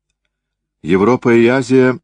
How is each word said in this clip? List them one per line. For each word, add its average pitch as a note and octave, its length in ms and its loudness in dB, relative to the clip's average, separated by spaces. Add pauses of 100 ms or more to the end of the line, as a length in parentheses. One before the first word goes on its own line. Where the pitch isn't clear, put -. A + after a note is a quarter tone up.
(800)
Европа G#2+ 540 -2
и A#2 120 2
Азия B2+ 580 0